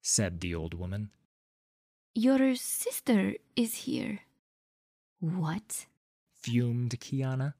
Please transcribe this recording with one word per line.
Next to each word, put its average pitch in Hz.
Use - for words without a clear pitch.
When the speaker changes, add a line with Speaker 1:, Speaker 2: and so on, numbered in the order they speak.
Speaker 1:
said 90
the 87
old 82
woman. 95
Speaker 2:
"Your 262
sister 214
is 233
here." 220
"What?" 170
Speaker 1:
fumed 120
Kiana. 135